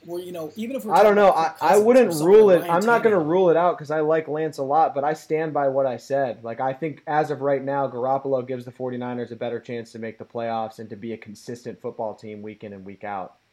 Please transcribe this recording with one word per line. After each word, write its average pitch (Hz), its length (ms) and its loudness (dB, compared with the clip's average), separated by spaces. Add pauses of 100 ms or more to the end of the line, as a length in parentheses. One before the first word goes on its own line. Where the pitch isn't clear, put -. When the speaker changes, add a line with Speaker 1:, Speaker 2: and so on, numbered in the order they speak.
Speaker 1:
well, 175 140 -10
you 180 100 -14
know, 160 240 -10
even 233 220 -8
if 214 80 -10
we're 214 100 -2
Speaker 2:
I 196 80 6
don't 208 140 6
know. 202 160 6
Speaker 1:
talking 160 280 -2
Speaker 2:
I, 147 60 0
I - 40 4
Speaker 1:
Cousins 208 140 6
Speaker 2:
wouldn't 240 240 6
Speaker 1:
or 175 40 -2
someone, 165 240 6
Speaker 2:
rule 214 140 10
it. 170 100 6
Speaker 1:
Ryan 170 100 -4
Speaker 2:
I'm 180 160 2
not 233 160 4
gonna 226 140 4
Speaker 1:
Tannehill. 156 120 0
Speaker 2:
rule 180 220 4
it 156 60 4
out 170 200 2
'cause 143 140 -12
I 156 100 -2
like 156 280 0
Lance 151 300 -6
a 143 40 -6
lot, 143 320 2
but 139 80 -2
I 151 120 -2
stand 160 380 -4
by 143 140 -2
what 135 180 0
I 123 120 -2
said. 117 480 -4
Like, 117 160 -10
I 131 120 -2
think 147 360 -10
as 151 240 0
of 131 80 -8
right 139 200 0
now, 139 280 -2
Garoppolo 131 580 -4
gives 123 180 -8
the 123 60 -16
forty-niners 123 600 -8
a 113 40 -12
better 117 220 -8
chance 117 340 -12
to 113 60 -16
make 110 200 -12
the 107 60 -18
playoffs 113 540 -8
and 110 120 -16
to 113 60 -12
be 113 160 -10
a 110 40 -8
consistent 113 640 -16
football 113 340 -10
team 107 260 -16
week 107 220 -16
in 104 100 -14
and 98 120 -18
week 98 180 -18
out. 101 320 -10 (180)